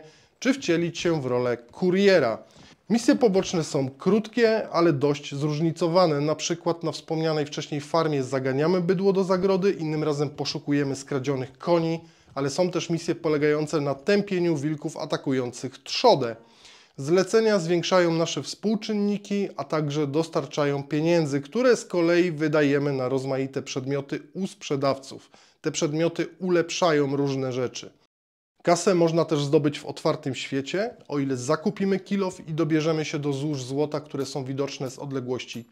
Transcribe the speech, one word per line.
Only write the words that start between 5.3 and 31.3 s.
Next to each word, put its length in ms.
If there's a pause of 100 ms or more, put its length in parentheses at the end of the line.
zróżnicowane. 840
Na 140
przykład 480
na 80
wspomnianej 540
wcześniej 360
farmie 420
zaganiamy 580
bydło 320
do 100
zagrody, 480
innym 320
razem 260
poszukujemy 640
skradzionych 640
koni, 420 (360)
ale 140
są 220
też 180
misje 260
polegające 640
na 140
tępieniu 640
wilków 400
atakujących 800
trzodę. 580 (640)
Zlecenia 640
zwiększają 520
nasze 320
współczynniki, 1040 (100)
a 60
także 440
dostarczają 760
pieniędzy, 580
które 360
z 80
kolei 460
wydajemy 640
na 160
rozmaite 520
przedmioty 580 (140)
u 140
sprzedawców. 840 (300)
Te 100
przedmioty 560 (120)
ulepszają 760
różne 380
rzeczy. 400 (680)
Kasę 320
można 300
też 180
zdobyć 360
w 60
otwartym 500
świecie, 600 (120)
o 120
ile 180